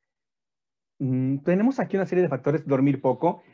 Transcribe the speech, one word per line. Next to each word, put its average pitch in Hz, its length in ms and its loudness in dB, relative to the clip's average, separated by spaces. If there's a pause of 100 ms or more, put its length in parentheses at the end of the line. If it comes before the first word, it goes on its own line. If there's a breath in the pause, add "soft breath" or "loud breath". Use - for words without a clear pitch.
(1000)
Mm, 131 460 -2
tenemos 208 340 2
aquí 202 180 -4
una 190 100 -2
serie 180 160 0
de 175 60 2
factores, 143 380 -2
dormir 139 340 2
poco. 160 540 -2